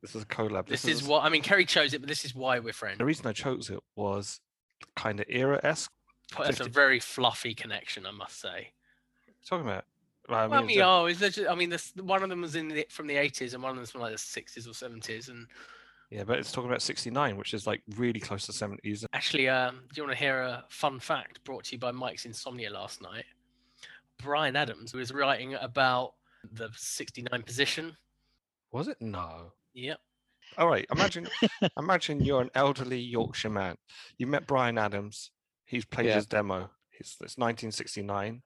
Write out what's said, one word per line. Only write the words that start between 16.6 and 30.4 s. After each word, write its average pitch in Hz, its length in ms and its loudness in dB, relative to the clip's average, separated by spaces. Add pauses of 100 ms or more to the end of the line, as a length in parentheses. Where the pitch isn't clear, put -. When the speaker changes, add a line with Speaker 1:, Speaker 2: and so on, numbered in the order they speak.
Speaker 1:
about 123 120 2
sixty-nine, 123 560 0
which - 160 -8
is, 101 140 -4
like, 107 140 -2 (160)
really 120 220 0
close 98 260 -6
to 101 80 -10
seventies. 104 580 -6
Speaker 2:
Actually, 139 380 2
um, 127 320 2 (120)
do 151 80 -8
you - 20 -4
wanna 135 120 -2
hear 135 280 2
a 123 260 -6
fun 135 300 -2
fact - 440 -4
brought 131 220 -10
to - 80 -8
you 123 60 -10
by 123 120 -2
Mike's 123 340 -6
insomnia 120 440 -8
last 98 320 -10
night? 95 240 -12 (960)
Bryan 143 340 2
Adams 120 380 0
was 127 180 -4
writing 135 440 2
about 127 580 2 (400)
the 113 220 -8
sixty-nine - 680 -6
position. 139 560 -2 (760)
Speaker 1:
Was 127 160 -2
it? 285 140 -8
No. 87 500 -8 (220)
Speaker 2:
Yep. 131 260 -10 (580)